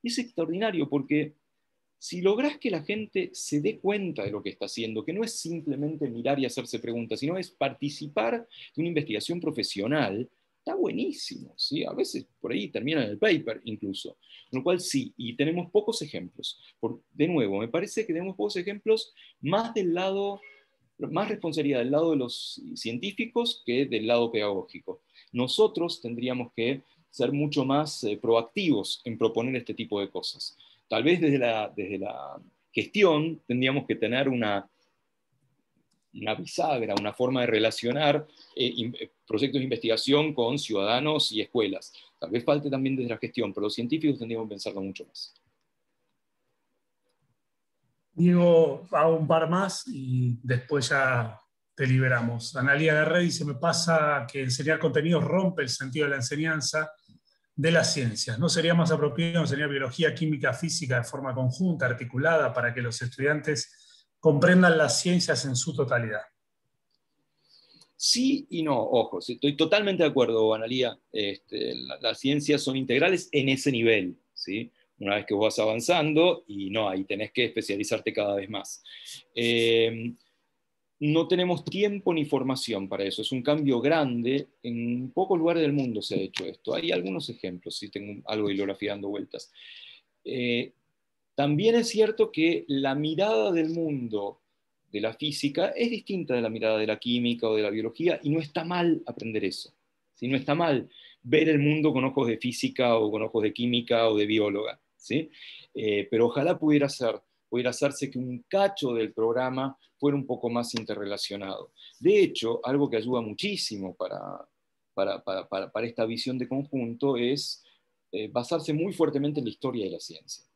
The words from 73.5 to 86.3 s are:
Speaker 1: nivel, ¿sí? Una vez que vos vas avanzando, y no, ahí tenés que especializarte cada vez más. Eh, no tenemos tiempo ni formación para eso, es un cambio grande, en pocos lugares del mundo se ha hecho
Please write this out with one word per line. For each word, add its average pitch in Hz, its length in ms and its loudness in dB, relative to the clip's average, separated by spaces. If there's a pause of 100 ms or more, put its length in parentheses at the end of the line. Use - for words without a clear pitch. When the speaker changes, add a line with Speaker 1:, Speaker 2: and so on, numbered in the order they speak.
Speaker 1:
nivel, 113 460 4 (160)
¿sí? 110 360 -8 (300)
Una 101 160 0
vez 101 100 -2
que 107 80 -2
vos 104 120 2
vas 104 140 0
avanzando, 151 880 2
y 98 220 -8
no, 104 200 0
ahí 95 160 -2
tenés 104 260 -6
que 123 140 0
especializarte 107 680 -2
cada 101 240 0
vez 98 140 -4
más. - 340 -10 (500)
Eh, 117 800 2 (840)
no 160 300 2
tenemos 180 380 0
tiempo 196 480 -2
ni 156 100 0
formación 131 640 -2
para 98 160 -4
eso, 98 180 -4
es 107 120 -4
un 127 100 -4
cambio 139 380 2
grande, 135 640 0 (160)
en 120 480 -4
pocos 185 260 0
lugares 165 240 2
del 147 120 2
mundo 120 280 0
se - 140 -6
ha 95 40 0
hecho 95 260 -4